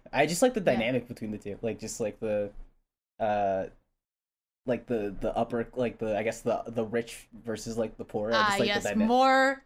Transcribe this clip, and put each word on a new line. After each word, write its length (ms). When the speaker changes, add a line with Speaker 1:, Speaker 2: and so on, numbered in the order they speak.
Speaker 1:
I 140
just 160
like 140
the 60
Speaker 2:
Yeah. 120
Speaker 1:
dynamic 340
between 220
the 80
two. 240
Like, 160
just, 220
like, 200
the, 300
uh, 480
like, 200
the, 340
the 160
upper, 400
like, 220
the, 200
I 60
guess 160
the, 280
the 180
rich 420
versus, 340
like, 200
the 80
poor. 240
I 20
just 140
Speaker 2:
Ah, 140
Speaker 1:
like 80
Speaker 2:
yes, 160
Speaker 1:
the 80
dyna- 140
Speaker 2:
more 600